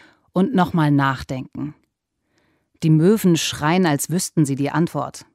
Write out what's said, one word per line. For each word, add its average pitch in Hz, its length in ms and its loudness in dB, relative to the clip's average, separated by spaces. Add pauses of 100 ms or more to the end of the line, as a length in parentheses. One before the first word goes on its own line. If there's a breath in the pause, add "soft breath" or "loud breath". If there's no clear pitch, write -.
(320 soft breath)
und 190 220 0
nochmal 170 360 0
nachdenken. 135 840 -4 (1080)
Die 160 60 2
Möwen 175 460 4
schreien, 165 500 0
als 143 220 -2
wüssten 160 380 -2
sie 135 80 -4
die 135 160 -4
Antwort. 147 640 -4